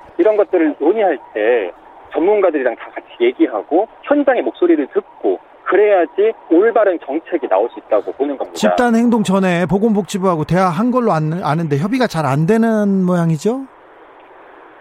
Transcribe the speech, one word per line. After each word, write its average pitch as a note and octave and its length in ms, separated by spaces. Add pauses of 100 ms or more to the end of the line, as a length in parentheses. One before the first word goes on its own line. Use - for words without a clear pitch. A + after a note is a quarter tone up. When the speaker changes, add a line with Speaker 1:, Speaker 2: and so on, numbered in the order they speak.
(180)
Speaker 1:
이런 G#3+ 200
것들을 E3+ 420
논의할 F#3 380 (160)
때 G#2+ 380 (420)
전문가들이랑 D#3+ 640
다 - 160
같이 - 160 (120)
얘기하고 - 680 (160)
현장의 C#4 400
목소리를 B3+ 500
듣고 - 460 (240)
그래야지 G3+ 720 (180)
올바른 G3+ 520
정책이 C#3+ 440
나올 G2+ 220
수 - 100
있다고 - 320
보는 - 260
겁니다. - 180
Speaker 2:
집단 A#3 400
행동 A#3 280
전에 F#3 420
보건복지부하고 F#3+ 800
대화한 F#3 480
걸로 A#3 200
아는-, D#3+ 320
아는데 D3+ 340
협의가 A3 280
잘 D#3+ 220
안 C#3+ 180
되는 G#3 580
모양이죠? F3+ 600 (1160)